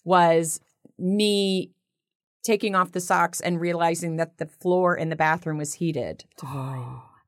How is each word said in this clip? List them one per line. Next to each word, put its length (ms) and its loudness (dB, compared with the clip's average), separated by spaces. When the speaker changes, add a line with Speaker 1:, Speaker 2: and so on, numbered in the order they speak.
Speaker 1:
was 560 4
me 760 0
taking 340 0
off 160 2
the 80 -4
socks 400 0
and 200 -2
realizing 580 -2
that 200 -4
the 80 -8
floor 500 0
in 120 -4
the 80 -4
bathroom 420 0
was 160 -6
heated. 500 -4
Speaker 2:
Divine. 640 -10